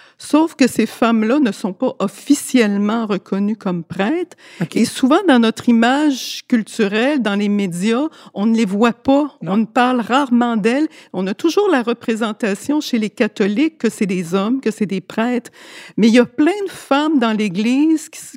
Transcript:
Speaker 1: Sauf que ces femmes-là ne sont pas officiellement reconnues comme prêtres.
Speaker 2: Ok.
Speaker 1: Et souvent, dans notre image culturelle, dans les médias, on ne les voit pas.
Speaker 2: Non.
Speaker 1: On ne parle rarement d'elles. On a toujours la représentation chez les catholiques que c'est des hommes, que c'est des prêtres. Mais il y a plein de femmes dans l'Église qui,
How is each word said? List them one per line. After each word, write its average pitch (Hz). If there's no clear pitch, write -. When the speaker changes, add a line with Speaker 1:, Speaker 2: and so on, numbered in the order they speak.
Speaker 1:
Sauf 320
que 262
ces 226
femmes-là 226
ne 233
sont 190
pas 254
officiellement 208
reconnues 202
comme 180
prêtres. 294
Speaker 2:
Ok. -
Speaker 1:
Et 220
souvent, 269
dans 262
notre 226
image 247
culturelle, 226
dans 208
les 208
médias, 202
on 202
ne 226
les 226
voit 208
pas. 277
Speaker 2:
Non. 165
Speaker 1:
On 196
ne 226
parle 247
rarement 240
d'elles. 240
On 185
a 190
toujours 381
la 262
représentation 226
chez 247
les 214
catholiques 214
que 226
c'est -
des 175
hommes, 226
que 220
c'est 208
des 190
prêtres. 240
Mais 214
il 214
y 247
a 247
plein -
de -
femmes 294
dans 226
l'Église 226
qui, -